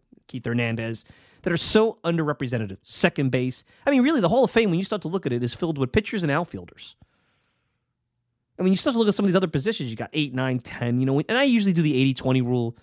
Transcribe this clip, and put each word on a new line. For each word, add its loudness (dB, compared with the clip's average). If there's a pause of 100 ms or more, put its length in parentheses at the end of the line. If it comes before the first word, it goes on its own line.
(280)
Keith -12
Hernandez, -4 (380)
that -2
are 2
so 2
underrepresented. -2
Second 0
base. -2 (220)
I 4
mean, 4
really, 2
the 4
Hall 4
of 2
Fame, 2
when 2
you -2
start -6
to -8
look -4
at -2
it, -2
is -2
filled -4
with -2
pitchers -2
and -2
outfielders. -6 (1600)
I -4
mean, 4
you 4
start -2
to 0
look 4
at 2
some 0
of 2
these 4
other 2
positions, -4
you -8
got -10
eight, -2
nine, 0
ten, -4
you 0
know, 2
and 0
I 4
usually 4
do 2
the 2
eighty 4
twenty 0
rule. -2